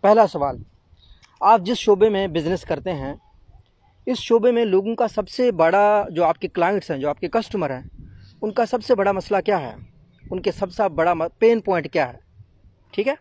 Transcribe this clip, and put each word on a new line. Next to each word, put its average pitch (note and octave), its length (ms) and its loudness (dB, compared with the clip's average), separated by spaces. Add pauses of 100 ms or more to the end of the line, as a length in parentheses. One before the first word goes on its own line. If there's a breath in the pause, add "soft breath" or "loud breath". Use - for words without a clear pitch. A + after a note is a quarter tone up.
पहला G#3+ 240 6
सवाल, C#3 380 -6 (760 soft breath)
आप G#3+ 180 6
जिस G#3 180 -4
शोबे G#3 300 4
में G3 240 -2
बिजनेस E3 320 -4
करते E3+ 260 -6
हैं, C#3+ 300 -8 (880)
इस B3 100 -2
शोबे A#3 340 2
में A#3 120 2
लोगों G3 300 0
का A3+ 120 0
सबसे A3 460 -2
बड़ा, G3+ 520 4
जो E3+ 200 -2
आपके E3 240 -2
क्लाइंट्स F#3 420 -2
हैं, C#3 100 -4
जो D3 80 -2
आपके D3+ 200 -6
कस्टमर F3+ 440 -4
हैं, B2+ 180 -12 (520 loud breath)
उनका A3 220 -2
सबसे A#3+ 300 -2
बड़ा G3 180 0
मसला F#3+ 280 -2
क्या G3 180 0
है, B2 180 -8 (560)
उनके - 200 -4
सबसे F#3+ 360 -4
बड़ा E3 260 0
म-, D#3+ 140 -4
पेन A3+ 320 2
पॉइंट E3+ 320 -2
क्या D3+ 120 0
है, - 160 -10 (760)
ठीक A3 120 -2
है? C#4+ 140 -2